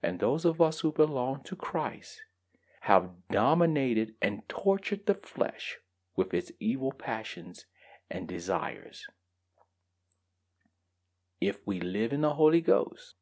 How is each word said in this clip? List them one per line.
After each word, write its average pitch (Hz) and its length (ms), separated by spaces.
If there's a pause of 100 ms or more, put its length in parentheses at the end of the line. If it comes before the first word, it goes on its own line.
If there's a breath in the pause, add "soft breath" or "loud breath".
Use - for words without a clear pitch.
and 90 180
those 139 240
of 165 160
us 156 200
who 156 120
belong 139 520
to - 120
Christ, - 640 (600 soft breath)
have 92 280 (200)
dominated 131 920
and 104 260
tortured 202 600
the 196 80
flesh - 640 (360)
with - 200
its 90 260
evil 131 320
passions - 720 (460 soft breath)
and 92 180
desires. 90 760 (2250)
If - 240
we 95 160
live 101 320
in 143 80
the 151 140
Holy 156 260
Ghost - 600